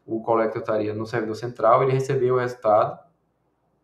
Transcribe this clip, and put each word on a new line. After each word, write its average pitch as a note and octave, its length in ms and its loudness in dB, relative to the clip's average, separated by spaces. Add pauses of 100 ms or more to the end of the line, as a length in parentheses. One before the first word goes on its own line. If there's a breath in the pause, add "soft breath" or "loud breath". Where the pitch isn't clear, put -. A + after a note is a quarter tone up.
o A2 160 -6
collector A2+ 380 0
estaria G#2+ 340 -4
no A2 120 -6
servidor G#2+ 320 -6
central, A#2+ 440 2
ele C3+ 120 2
recebeu B2+ 420 0
o B2+ 40 2
resultado A#2+ 600 0 (840)